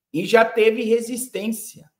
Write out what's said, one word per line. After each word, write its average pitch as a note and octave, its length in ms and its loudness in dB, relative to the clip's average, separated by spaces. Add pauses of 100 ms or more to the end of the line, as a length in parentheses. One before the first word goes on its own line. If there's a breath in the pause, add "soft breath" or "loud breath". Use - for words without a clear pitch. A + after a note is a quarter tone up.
(140)
e C#4 120 -2
já A3+ 180 4
teve A3+ 400 2
resistência. A3+ 1040 -4 (100)